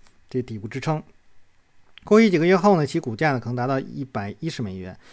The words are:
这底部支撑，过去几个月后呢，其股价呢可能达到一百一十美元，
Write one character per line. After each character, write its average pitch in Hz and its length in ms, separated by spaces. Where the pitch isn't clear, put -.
这 127 120
底 113 180
部 107 80
支 127 140
撑， 156 200
过 208 160
去 226 100
几 180 80
个 156 80
月 185 120
后 190 180
呢， 151 100
其 165 140
股 113 160
价 156 160
呢 127 80
可 117 60
能 135 100
达 120 100
到 135 140
一 135 240
百 107 380
一 160 80
十 143 120
美 95 180
元， 90 140